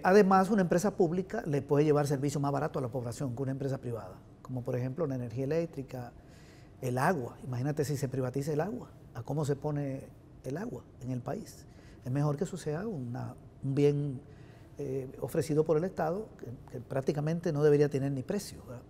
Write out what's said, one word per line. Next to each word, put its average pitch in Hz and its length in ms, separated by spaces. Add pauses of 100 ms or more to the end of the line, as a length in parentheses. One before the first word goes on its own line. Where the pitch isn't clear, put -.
además, 190 460
una 214 100
empresa 185 340
pública 185 520
le 139 160
puede 147 240
llevar 147 200
servicio 143 320
más 143 140
barato 147 260
a 143 40
la 123 60
población 120 460
que 127 80
una 131 100
empresa 135 260
privada, 107 420 (220)
como 127 200
por 127 140
ejemplo 131 300
la 135 80
energía 123 300
eléctrica, 135 680 (680)
el 123 160
agua. 135 460
Imagínate 143 420
si 147 100
se 135 120
privatiza 135 440
el 147 80
agua, 190 300 (240)
¿a 120 80
cómo 143 240
se 143 100
pone 143 460 (420)
el 135 140
agua 190 260 (160)
en 123 120
el 123 100
país? - 420 (400)
Es 127 80
mejor 143 240
que 190 80
eso 180 140
sea 156 280
una, 123 500 (280)
un 135 100
bien, 143 460 (560)
eh, 135 340 (120)
ofrecido 151 420
por 156 140
el 160 60
Estado, 185 440 (100)
que, - 340
que 131 80
prácticamente 151 720
no 143 100
debería 147 260
tener 139 240
ni 131 100
precio, - 440
¿verdad? 123 240